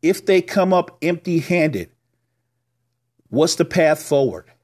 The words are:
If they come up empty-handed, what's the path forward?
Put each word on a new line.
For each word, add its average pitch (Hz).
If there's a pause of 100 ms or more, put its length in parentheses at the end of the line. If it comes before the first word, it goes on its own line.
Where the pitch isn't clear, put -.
If 180
they 190
come 185
up 180
empty-handed, 160 (1400)
what's 156
the 170
path -
forward? 127 (180)